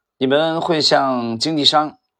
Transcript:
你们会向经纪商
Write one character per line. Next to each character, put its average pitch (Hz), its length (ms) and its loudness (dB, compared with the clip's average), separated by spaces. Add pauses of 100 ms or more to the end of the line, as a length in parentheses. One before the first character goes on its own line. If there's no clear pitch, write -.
(180)
你 131 100 -2
们 160 320 0
会 160 220 -2
向 127 580 0
经 160 160 -2
纪 143 80 0
商 151 340 0 (220)